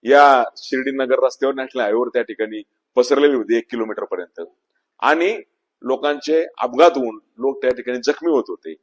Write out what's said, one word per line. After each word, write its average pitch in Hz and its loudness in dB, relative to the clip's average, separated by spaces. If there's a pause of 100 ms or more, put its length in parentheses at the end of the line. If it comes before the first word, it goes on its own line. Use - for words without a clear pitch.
या 139 6 (120)
शिर्डी 131 -6
नगर 131 0
रस्त्यावर, 135 -2
नॅशनल 131 -6
हायवेवर 113 0
त्या 120 -4
ठिकाणी 107 -8 (340)
पसरलेली 139 4
होती 113 0
एक 113 -2
किलोमीटर 110 -6
पर्यंत 90 -8 (600)
आणि 170 0 (420)
लोकांचे 147 -2 (120)
अपघात 127 4
होऊन 113 -6 (200)
लोक 135 -4
त्या 127 0
ठिकाणी 123 -6
जखमी 147 -2
होत 131 0
होते. 80 -14